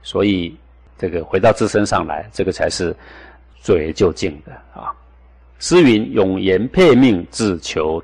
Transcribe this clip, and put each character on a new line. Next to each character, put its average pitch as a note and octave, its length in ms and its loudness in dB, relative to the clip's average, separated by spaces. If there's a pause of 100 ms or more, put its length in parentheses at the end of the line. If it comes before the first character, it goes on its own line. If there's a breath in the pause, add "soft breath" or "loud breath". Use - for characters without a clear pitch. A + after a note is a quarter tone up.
所 F#2+ 220 -4
以 F2+ 300 -2 (420)
这 F#2 120 -6
个 E2+ 140 -6
回 G2 160 -2
到 A2 120 4
自 G#2+ 160 0
身 G#2 180 0
上 F#2 200 -2
来， D#2 260 -10
这 - 120 -6
个 F2+ 80 -2
才 E2+ 180 -2
是 F2 260 -4 (600 loud breath)
最 G2 220 0
为 D#2+ 160 -4
究 F2+ 200 0
竟 F#2 180 -6 (140)
的 - 60 -20 (280)
啊。 - 140 -12 (640)
诗 F3 240 2
云 A2+ 320 4
：“永 F#2+ 260 0
言 F#2+ 280 0
配 F3 260 4
命， A#2 380 4
自 G2+ 280 -2
求 D#2+ 440 -4